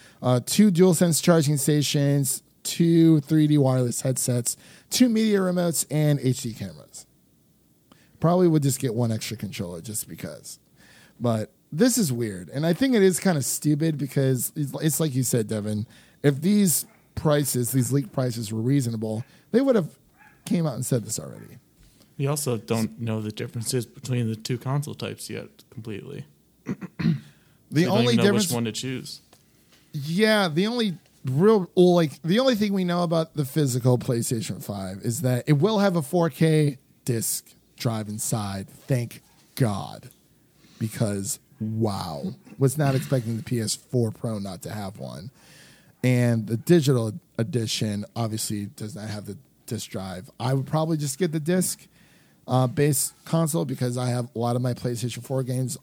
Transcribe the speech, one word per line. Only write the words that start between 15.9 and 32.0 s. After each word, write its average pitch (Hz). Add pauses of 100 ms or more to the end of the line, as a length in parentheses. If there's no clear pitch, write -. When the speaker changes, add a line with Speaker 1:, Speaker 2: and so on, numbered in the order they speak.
Speaker 1:
if 139
these 196 (260)
prices, 143
these 123
leaked 139
prices 117
were 110
reasonable, 117 (280)
they 233
would 269
have 175 (460)
came 170
out 143
and 117
said 117
this 110
already. 55 (580)
Speaker 2:
We 139
also 139
don't 110
know 110
the 107
differences 120
between 120
the 110
two 120
console 139
types -
yet 107 (220)
completely. 104 (400)
<clears throat> - (1040)
Speaker 1:
The 139
Speaker 2:
We -
don't 185
Speaker 1:
only 240
Speaker 2:
even 233
know -
Speaker 1:
difference 202
Speaker 2:
which 143
one 117
to 113
choose. - (720)
Speaker 1:
Yeah, 190
the 170
only 220 (280)
real, 180
well, 180
like, 165